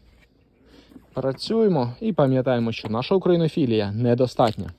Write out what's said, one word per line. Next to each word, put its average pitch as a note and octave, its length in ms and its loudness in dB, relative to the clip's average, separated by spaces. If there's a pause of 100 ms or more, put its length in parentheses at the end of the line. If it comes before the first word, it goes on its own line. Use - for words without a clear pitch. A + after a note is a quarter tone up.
(1120)
Працюємо C3+ 880 0
і A3 120 -2
пам'ятаємо, C3 580 2
що - 180 -8
наша B2 260 -2
українофілія D3+ 760 2
недостатня. A#2+ 880 0